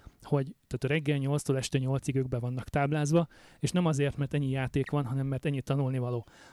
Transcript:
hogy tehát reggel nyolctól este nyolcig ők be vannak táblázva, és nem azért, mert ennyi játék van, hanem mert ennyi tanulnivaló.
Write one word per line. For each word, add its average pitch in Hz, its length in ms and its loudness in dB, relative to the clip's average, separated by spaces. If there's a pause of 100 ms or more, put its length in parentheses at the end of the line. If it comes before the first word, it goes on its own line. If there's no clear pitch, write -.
(220)
hogy 139 320 -2 (120)
tehát - 180 -4
reggel 143 340 0
nyolctól 139 380 0
este 131 220 -2
nyolcig 131 380 0
ők 131 120 0
be 127 100 -2
vannak 123 300 -4
táblázva, 151 600 2 (300)
és - 120 -2
nem 180 160 2
azért, 143 300 2
mert 139 180 -2
ennyi 143 160 0
játék 131 400 0
van, 147 140 0
hanem 135 220 -2
mert 135 200 -4
ennyi 139 140 0
tanulnivaló. 127 680 -2 (260)